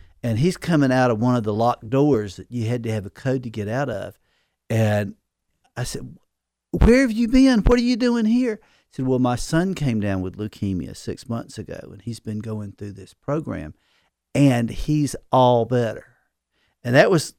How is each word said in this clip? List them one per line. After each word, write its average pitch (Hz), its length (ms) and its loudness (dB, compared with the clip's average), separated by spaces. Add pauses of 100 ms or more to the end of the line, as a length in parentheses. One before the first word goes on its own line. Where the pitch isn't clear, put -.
(240)
and 113 160 -2
he's 180 180 0
coming 143 340 0
out 127 200 2
of 107 80 -2
one 123 160 2
of 117 80 -2
the 104 100 -2
locked 117 360 -2
doors 127 480 0
that - 140 -18
you 120 140 -6
had 120 180 -4
to 113 80 -4
have 104 140 -4
a 104 60 -14
code 131 320 -4
to 120 60 -8
get 107 180 -8
out 127 220 -6
of. 95 280 -10 (520)
And 107 440 0 (640)
I 123 60 -6
said, - 340 -12 (540)
"Where 226 300 6
have 247 100 2
you 226 160 0
been? 262 320 6
What 247 180 4
are 247 60 0
you 247 140 0
doing 240 280 2
here?" 233 380 0
He - 320 -20
said, 131 120 -2
"Well, 127 120 2
my 123 160 0
son 180 400 -2
came 120 240 -2
down 98 220 -2
with 92 160 -8
leukemia 98 580 -6
six - 340 -12
months 117 300 -8
ago, 85 320 -14
and 95 100 -20
he's 117 180 -12
been 107 200 -8
going 104 320 -10
through 101 220 -14
this 98 200 -20
program, 107 640 -8 (580)
and 120 380 2
he's 147 440 -2 (160)
all 123 340 4
better." 120 400 -2 (760)
And 123 140 0
that 190 160 8
was 165 280 0